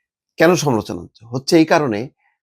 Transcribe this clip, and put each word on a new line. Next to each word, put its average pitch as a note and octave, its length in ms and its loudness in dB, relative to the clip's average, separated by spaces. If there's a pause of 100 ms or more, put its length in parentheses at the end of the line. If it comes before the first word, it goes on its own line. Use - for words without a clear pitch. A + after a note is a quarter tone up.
(380)
কেন E3+ 180 4
সমালোচনা A2+ 460 -4
হচ্ছে? - 240 -20
হচ্ছে C3+ 320 -2
এই D#3+ 80 6
কারণে, C#3+ 440 -2 (340)